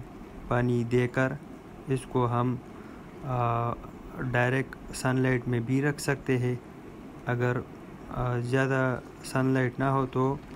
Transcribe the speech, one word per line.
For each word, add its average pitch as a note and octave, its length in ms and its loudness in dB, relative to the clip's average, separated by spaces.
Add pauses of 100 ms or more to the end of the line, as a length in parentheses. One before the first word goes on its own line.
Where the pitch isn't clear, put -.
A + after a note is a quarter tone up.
(480)
پانی A#2+ 360 4
دے B2 240 4
کر C3 260 2 (540)
اس C3+ 120 2 (100)
کو B2 220 4
ہم، B2 240 2 (680)
آ، A#2+ 500 0 (460)
ڈائریکٹ B2+ 560 2 (200)
سن C3 240 2
لائٹ B2+ 280 2
میں B2 120 2
بھی C3 220 2
رکھ D3 200 0
سکتے C#3 360 0
ہیں۔ B2 180 0 (720)
اگر، B2 320 2 (520)
آ، B2 300 -2
زیادہ C3 600 2 (240)
سن C3 220 2
لائٹ C3 340 4
نہ C3 40 2
ہو C3+ 280 4
تو C3 240 4 (200)